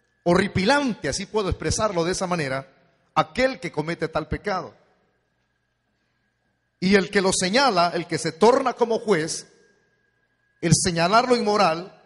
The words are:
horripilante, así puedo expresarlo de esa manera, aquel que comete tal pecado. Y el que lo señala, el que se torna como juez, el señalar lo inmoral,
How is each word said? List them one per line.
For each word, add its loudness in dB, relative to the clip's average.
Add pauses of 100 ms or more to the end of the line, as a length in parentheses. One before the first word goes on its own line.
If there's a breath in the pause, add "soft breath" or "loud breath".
(240)
horripilante, 0
así -6
puedo -4
expresarlo -2
de 0
esa -4
manera, -4 (480)
aquel 0
que -8
comete -6
tal -6
pecado. -6 (2000)
Y 4
el 2
que 0
lo 2
señala, 2
el -6
que -4
se -4
torna 4
como -2
juez, -2 (1120)
el 0
señalar 2
lo 4
inmoral, 0